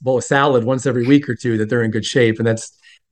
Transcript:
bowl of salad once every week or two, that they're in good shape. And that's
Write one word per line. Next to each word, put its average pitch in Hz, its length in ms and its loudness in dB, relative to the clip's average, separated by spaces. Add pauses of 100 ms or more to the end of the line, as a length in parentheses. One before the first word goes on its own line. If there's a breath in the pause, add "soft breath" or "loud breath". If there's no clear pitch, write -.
bowl 127 160 0
of 117 60 -2
salad 139 400 2
once 127 240 -2
every 120 180 -2
week 143 240 4
or 117 60 -4
two, 110 240 -2
that 107 100 -2
they're 120 140 0
in 110 80 0
good 107 140 -4
shape. 117 340 2
And 113 80 0
that's - 280 -4 (360 soft breath)